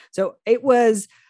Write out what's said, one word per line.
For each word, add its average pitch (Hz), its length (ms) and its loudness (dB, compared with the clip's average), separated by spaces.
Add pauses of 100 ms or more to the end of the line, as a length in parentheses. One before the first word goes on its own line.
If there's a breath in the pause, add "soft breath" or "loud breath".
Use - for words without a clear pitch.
(120 soft breath)
So 190 240 -6 (100)
it 233 180 0
was, 233 440 2 (220 soft breath)